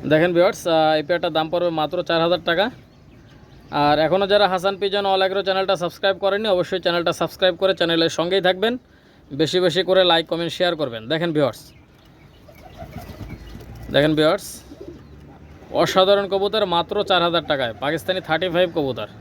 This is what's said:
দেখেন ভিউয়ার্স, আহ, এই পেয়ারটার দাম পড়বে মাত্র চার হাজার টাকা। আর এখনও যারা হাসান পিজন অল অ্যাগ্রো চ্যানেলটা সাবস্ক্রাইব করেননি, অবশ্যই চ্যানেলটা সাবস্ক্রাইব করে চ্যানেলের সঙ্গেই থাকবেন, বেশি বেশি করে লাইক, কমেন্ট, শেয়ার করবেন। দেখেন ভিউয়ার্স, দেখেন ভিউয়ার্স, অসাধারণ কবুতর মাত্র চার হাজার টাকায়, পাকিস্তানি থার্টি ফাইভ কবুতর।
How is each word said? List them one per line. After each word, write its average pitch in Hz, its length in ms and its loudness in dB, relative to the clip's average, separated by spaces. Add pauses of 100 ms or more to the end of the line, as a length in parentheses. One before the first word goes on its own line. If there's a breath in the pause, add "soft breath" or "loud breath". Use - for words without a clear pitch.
(100)
দেখেন 160 220 4
ভিউয়ার্স, 175 300 2
আহ, 170 100 -2 (260)
এই 151 80 -2
পেয়ারটার 170 260 -2
দাম 160 180 0
পড়বে 175 200 0 (100)
মাত্র 151 220 -2
চার 170 200 0
হাজার 170 260 0
টাকা। 175 180 2 (1160)
আর 147 140 4
এখনও 170 340 2
যারা 202 160 6
হাসান 185 320 0
পিজন 196 260 -2
অল 190 160 2
অ্যাগ্রো 190 200 0
চ্যানেলটা 190 400 0
সাবস্ক্রাইব 185 420 -2
করেননি, 202 240 0
অবশ্যই 180 360 0
চ্যানেলটা 170 280 0
সাবস্ক্রাইব 175 500 0
করে 190 120 2
চ্যানেলের 165 440 0
সঙ্গেই 175 300 0
থাকবেন, 190 260 0 (560 soft breath)
বেশি 151 300 0
বেশি 180 280 2
করে 185 160 4
লাইক, 165 240 4
কমেন্ট, 170 240 -4
শেয়ার 175 240 0
করবেন। 117 320 -6
দেখেন 165 240 -2
ভিউয়ার্স, 143 280 0 (2250)
দেখেন 151 200 4
ভিউয়ার্স, 156 320 0 (1300)
অসাধারণ 190 600 2
কবুতর 202 340 0
মাত্র 175 280 -2 (100)
চার 180 180 2
হাজার 170 280 0
টাকায়, 131 300 -2
পাকিস্তানি 165 400 -4
থার্টি 160 280 -2
ফাইভ 175 260 2
কবুতর। 127 340 -4 (120)